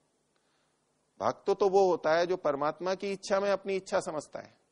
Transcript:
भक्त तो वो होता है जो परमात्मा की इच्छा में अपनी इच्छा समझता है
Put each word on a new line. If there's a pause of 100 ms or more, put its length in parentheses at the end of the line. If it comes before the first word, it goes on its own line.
(1200)
भक्त
तो
वो
होता
है
जो
परमात्मा
की
इच्छा
में
अपनी
इच्छा
समझता
है (160)